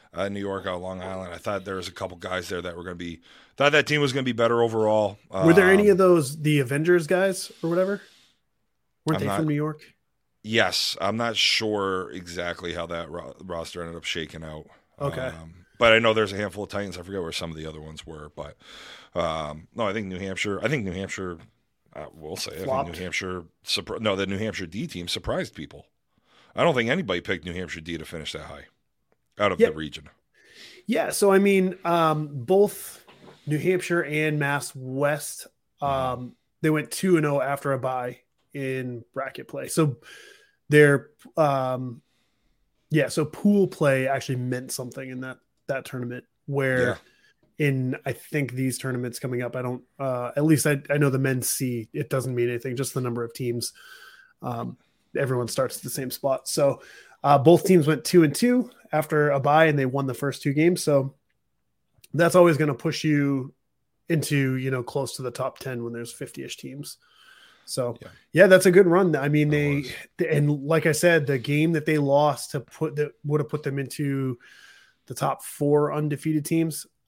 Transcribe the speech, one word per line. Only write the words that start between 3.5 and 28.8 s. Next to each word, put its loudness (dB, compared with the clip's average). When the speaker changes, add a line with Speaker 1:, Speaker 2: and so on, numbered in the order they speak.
Speaker 1:
thought 4
that 4
team 0
was 2
gonna -2
be -2
better 2
overall. 2
Speaker 2:
Were 4
there 8
any 6
Speaker 1:
Um, 8
Speaker 2:
of 2
those, 4
the 4
Avengers 2
guys 0
or -2
whatever? 0
Weren't 0
Speaker 1:
I'm -2
Speaker 2:
they -2
Speaker 1:
not 0
Speaker 2:
from 0
New 0
York? -4
Speaker 1:
Yes, 0
I'm -2
not -4
sure 0
exactly -8
how -6
that -8
ro-, -12
roster -10
ended -10
up -14
shaking -8
out. -14
Speaker 2:
Okay. -6
Speaker 1:
Um, -14
but 6
I 6
know 4
there's 0
a -8
handful -6
of -12
Titans. -8
I -12
forget -8
where -8
some -8
of -12
the -12
other -14
ones -18
were, -16
but, -14
um, -4
no, -4
I -2
think -6
New -8
Hampshire, -6
I 0
think -4
New -6
Hampshire, -8
uh, -14
we'll -12
say, -8
I -14
think -8
Speaker 2:
Flopped. -2
Speaker 1:
New -12
Hampshire, -8
surpri-, -4
no, 0
the 0
New -4
Hampshire -6
D -10
team -10
surprised -6
people. -16
I 0
don't 4
think 2
anybody 0
picked -4
New -8
Hampshire -10
D -8
to -14
finish -10
that -10
high -16